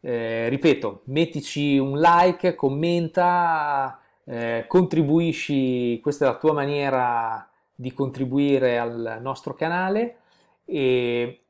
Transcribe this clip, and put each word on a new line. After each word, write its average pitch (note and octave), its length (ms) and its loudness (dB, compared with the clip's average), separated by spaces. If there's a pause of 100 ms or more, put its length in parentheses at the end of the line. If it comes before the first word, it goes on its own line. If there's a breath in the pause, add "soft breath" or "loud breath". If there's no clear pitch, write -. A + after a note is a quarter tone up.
Eh, A#2 480 -4
ripeto, C3 560 0
mettici D3 720 0
un C3+ 200 0
like, F3 560 4
commenta, D#3+ 1500 0 (240 soft breath)
eh, A#2 420 -4
contribuisci, C#3+ 1400 2
questa D3 240 0
è - 20 6
la A#2 80 0
tua D#3 160 2
maniera B2+ 960 -2 (280)
di B2+ 180 -10
contribuire C3 840 0
al A#2 420 -6
nostro C3 340 -8
canale F#3+ 640 -2 (500 soft breath)
e A#2+ 840 0